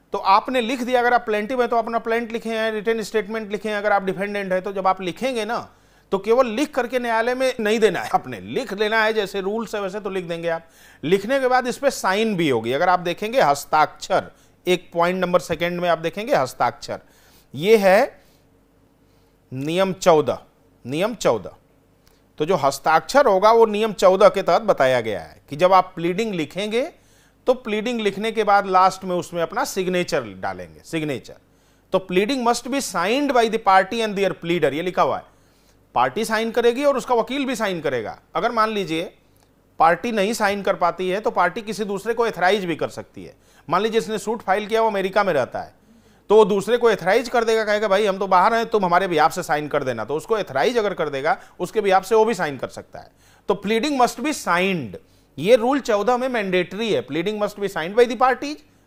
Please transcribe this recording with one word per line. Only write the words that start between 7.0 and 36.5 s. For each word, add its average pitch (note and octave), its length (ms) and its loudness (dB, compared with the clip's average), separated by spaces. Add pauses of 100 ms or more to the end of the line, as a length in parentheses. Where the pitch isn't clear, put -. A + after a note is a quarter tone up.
में C4 240 0
नहीं G#3+ 200 0
देना F#3+ 200 4
है G#2+ 140 -8
आपने, B2+ 260 -2
लिख D#3+ 340 -8
लेना G#3+ 300 0
है, A3 100 0
जैसे G3+ 280 -4
रूल्स G#3+ 340 -6
है G#3 60 -6
वैसे G3 180 -6
तो G3 100 -8
लिख F#3+ 160 -6
देंगे E3+ 220 -6
आप। E3 200 -4 (360)
लिखने G3+ 360 0
के C4 80 0
बाद B3+ 200 2
इस A#3 100 -4
पे C4+ 140 0
साइन G#3 440 0
भी E3 140 0
होगी, A#2 220 0
अगर D#3+ 180 0
आप F3+ 100 2
देखेंगे G#3 420 -2
हस्ताक्षर, D3+ 880 0 (360)
एक F3+ 260 -2
पॉइंट F3+ 280 0
नंबर F3+ 180 2
सेकंड F3 420 -6
में F3 80 0
आप E3 80 2
देखेंगे G3 380 -4
हस्ताक्षर, A#2+ 640 -2 (560)
ये G3+ 220 4
है G3 440 2 (1300)
नियम E3+ 400 -2
चौदह, D3+ 460 4 (460)
नियम F3 300 -2
चौदह। A2+ 360 -2 (840)
तो D3+ 80 -2
जो F3+ 100 0
हस्ताक्षर D3+ 680 2
होगा G3+ 260 4
वो A3+ 140 6
नियम G#3 280 0
चौदह F#3+ 360 6
के G3 120 -2
तहत F3 200 2
बताया C3 400 2
गया G#2 200 -4
है D#2 280 -20
कि C#3+ 60 -12
जब F3+ 180 4
आप - 220 4
प्लीडिंग F3+ 380 -4
लिखेंगे G#3+ 580 -4 (560)
तो B3+ 60 6
प्लीडिंग A3 480 -4
लिखने G3+ 300 -2
के G#3+ 120 0
बाद G3 240 4
लास्ट F#3 360 2
में F3+ 120 -4
उसमें F3 260 -4
अपना G3 220 -2
सिग्नेचर F3 600 -2
डालेंगे, F#2 600 -10
सिग्नेचर। D3+ 500 -6 (580)
तो F#3+ 180 0
pleading A3+ 360 0
must A#3+ 200 0
be C4+ 140 -2 (120)
signed A#3+ 380 0
by A#3+ 180 4
the G#3+ 100 -2
party F#3+ 340 4
and A3 220 -2
their F#3+ 180 0
pleader, E3 400 0
ये D3+ 80 -4
लिखा F3+ 200 0
हुआ B2+ 160 0
है, - 80 -12 (720)
पार्टी C3+ 300 0
साइन A3 260 -2